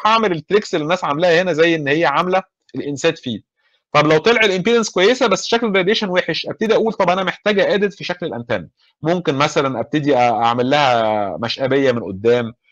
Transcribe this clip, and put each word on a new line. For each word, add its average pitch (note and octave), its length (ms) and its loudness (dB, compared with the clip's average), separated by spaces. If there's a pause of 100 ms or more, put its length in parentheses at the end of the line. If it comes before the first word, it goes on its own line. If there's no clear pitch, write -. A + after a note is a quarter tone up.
هعمل G#3+ 260 2
التريكس F#3 440 -2
اللي D3+ 80 -2
الناس F3 200 -2
عاملاها E3 380 2
هنا F3+ 120 -2
زي E3 220 2
ان D3 120 -4
هي D#3 180 2
عامله F3+ 380 0 (320)
الانسات C#3+ 420 -2
فيد. A2 260 -10 (480)
طب D3 160 4
لو D#3 100 4
طلع A3 240 2
الامبيدنس G#3+ 480 0
كويسه A#3+ 380 2
بس F#3+ 180 -2
شكل A#3 220 0
الراديشن G3 420 0
وحش، F3+ 360 -2
ابتدي G#3+ 280 -2
اقول G#3 200 0
طب F3+ 160 0
انا F#3 140 0
محتاجه F3+ 500 0
ادد G3 180 0
في - 120 -16
شكل F3 220 -8
الانتنه، A#2+ 420 -6 (340)
ممكن E3 340 -2
مثلًا C#3 440 0
ابتدي C#3+ 360 0
أ-، - 20 2
اعمل A#2+ 520 2
لها A2 680 0
مشقبيه C3 540 0
من A#2 120 -2
قدام، A2+ 500 -2 (180)